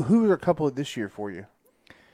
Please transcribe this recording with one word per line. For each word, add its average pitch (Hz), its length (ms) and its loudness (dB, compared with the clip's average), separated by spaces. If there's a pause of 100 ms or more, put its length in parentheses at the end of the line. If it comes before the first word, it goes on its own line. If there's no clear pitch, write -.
who 214 260 4
are 185 40 4
a - 40 0
couple 165 300 0
of 127 80 -6
this 143 200 -6
year 107 120 -4
for 104 240 -10
you? 90 120 -14 (680)